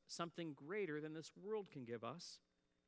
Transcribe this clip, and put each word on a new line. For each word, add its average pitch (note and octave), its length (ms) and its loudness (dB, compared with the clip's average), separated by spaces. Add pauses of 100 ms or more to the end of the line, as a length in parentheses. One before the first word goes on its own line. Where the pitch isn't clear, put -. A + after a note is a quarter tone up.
something E3 460 0
greater D3+ 480 2
than D#3 140 -2
this D#3 200 -4
world G3 360 0
can C#3 120 -4
give A2+ 200 0
us. C3+ 360 -4 (480)